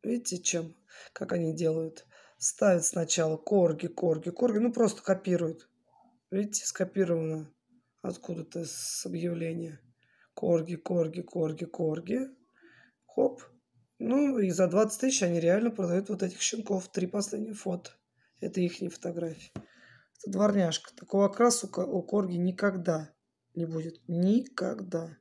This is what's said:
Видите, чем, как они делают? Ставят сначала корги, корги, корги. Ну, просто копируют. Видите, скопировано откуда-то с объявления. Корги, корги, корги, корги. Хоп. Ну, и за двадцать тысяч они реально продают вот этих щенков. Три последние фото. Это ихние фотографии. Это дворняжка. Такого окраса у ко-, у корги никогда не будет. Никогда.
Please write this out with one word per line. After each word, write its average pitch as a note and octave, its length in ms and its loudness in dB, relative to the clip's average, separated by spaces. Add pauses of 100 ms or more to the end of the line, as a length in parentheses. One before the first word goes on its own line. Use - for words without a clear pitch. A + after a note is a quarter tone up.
Видите, A#3 360 -2
чем, E3 380 -4 (360)
как - 200 -6
они E3 220 0
делают? D#3+ 520 -2 (320)
Ставят F3+ 460 4
сначала D#3+ 520 0
корги, E3+ 500 2
корги, E3 440 0
корги. A3 280 2
Ну, A#3 140 2
просто G#3+ 300 2
копируют. F3 640 0 (640)
Видите, G#3 360 -2
скопировано E3 880 0 (500)
откуда-то E3+ 600 -8
с - 420 -8
объявления. E3+ 760 -4 (540)
Корги, E3+ 400 0
корги, E3+ 480 -2
корги, D#3+ 420 -4
корги. E3+ 640 -2 (760)
Хоп. - 360 0 (560)
Ну, C4 400 2
и F#3+ 120 4
за F#3 160 4
двадцать G#3+ 340 2
тысяч C4 220 2
они F3 180 2
реально G3+ 300 4
продают F#3+ 380 -2
вот F#3+ 140 -2
этих F3+ 180 -4
щенков. G#3 500 -2
Три F#3 160 -2
последние G#3 480 -4
фото. F3+ 380 -6 (480)
Это F#3+ 200 -2
ихние F3 300 -2
фотографии. E3+ 600 -8 (680)
Это G3+ 140 -12
дворняжка. F#3+ 640 2
Такого G3 320 2
окраса A#3 400 4
у F3+ 40 -10
ко-, F#3 160 -2
у F#3 160 0
корги F#3 340 0
никогда F3+ 800 0 (400)
не E3+ 100 -2
будет. E3 440 -6
Никогда. F3+ 1120 0